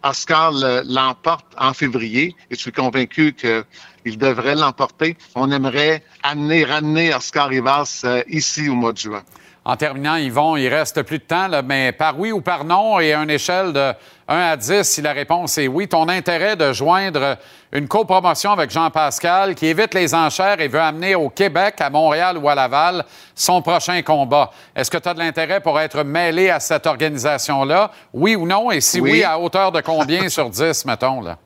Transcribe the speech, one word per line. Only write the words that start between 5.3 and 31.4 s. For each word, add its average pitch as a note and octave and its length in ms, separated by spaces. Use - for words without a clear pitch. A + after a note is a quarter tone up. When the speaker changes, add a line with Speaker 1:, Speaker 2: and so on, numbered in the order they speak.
Speaker 1:
On C3+ 160
aimerait C#3+ 540
amener, D3 420
ramener D3+ 500
Oscar C#3+ 340
Rivas, C3 560
euh, B2 240
ici D3+ 400
au C3+ 60
mois A#2+ 180
de G#2+ 60
juin. G#2+ 240
Speaker 2:
En B2 100
terminant, D3 400
Yvon, D3 420
il C3 100
reste D3 360
plus D#3 160
de - 40
temps, F#3 240
là, D3+ 140
mais C3 300
par D3+ 280
oui A3 120
ou G3 100
par D#3 240
non F3+ 340
et D#3 140
à D3+ 80
une D3+ 80
échelle F3+ 420
de C#3 220
un D#3 120
à E3+ 180
dix, D3+ 280
si - 180
la D3 100
réponse D#3 460
est C#3 100
oui, E3+ 180
ton E3 220
intérêt F3+ 480
de D3 160
joindre D3 640
une C#3+ 160
copromotion F#3 640
avec D#3+ 180
Jean D#3+ 200
Pascal E3+ 640
qui D#3 120
évite F3+ 260
les E3+ 220
enchères E3 460
et D3+ 80
veut C#3 120
amener E3 340
au D#3 140
Québec, G3 520
à C#3+ 100
Montréal D#3+ 480
ou C#3+ 100
à D3 60
Laval C#3+ 500
son F3+ 260
prochain E3+ 400
combat. C#3+ 500
Est-ce - 160
que F3 60
tu E3+ 140
as F3 40
de D#3+ 40
l'intérêt E3 420
pour D#3 180
être D#3 260
mêlé E3+ 440
à E3 100
cette - 280
organisation-là ? D3 1040
Oui G3 200
ou E3+ 120
non ? G#3 240
Et E3 100
si - 180
oui, C3 140
Speaker 1:
Oui. E3+ 120
Speaker 2:
à D#3+ 140
hauteur F#3 340
de D#3+ 100
combien D#3+ 480
sur C#3 180
dix, C#3+ 380
mettons, B2+ 340
là ? E2+ 260